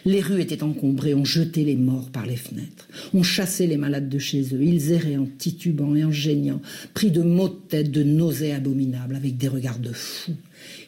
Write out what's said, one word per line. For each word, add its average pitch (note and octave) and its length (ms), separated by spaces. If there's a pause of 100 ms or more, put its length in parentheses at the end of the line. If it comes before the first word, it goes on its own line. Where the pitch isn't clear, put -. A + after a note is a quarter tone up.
Les G3 160
rues F3+ 220
étaient D#3 200
encombrées, C#3+ 520
on C#3 100
jetait D#3+ 400
les C#3+ 120
morts B2+ 340
par A2+ 160
les A#2+ 100
fenêtres. - 520 (260)
On F#3 80
chassait F3+ 440
les D#3 120
malades C#3 320
de C#3 80
chez C3+ 360
eux. C3 80
Ils D#3+ 300
erraient D#3 240
en C3+ 100
titubant D3 720
et D3+ 80
en D#3 80
geignant, C#3+ 480 (320)
pris G#3+ 180
de E3 120
maux F3 260
de F#3 100 (100)
tête, D3+ 220
de D3 120
nausées D3+ 500
abominables, C3+ 640
avec C3+ 220
des C3+ 100
regards B2 320
de A#2 120
fous. - 440 (520)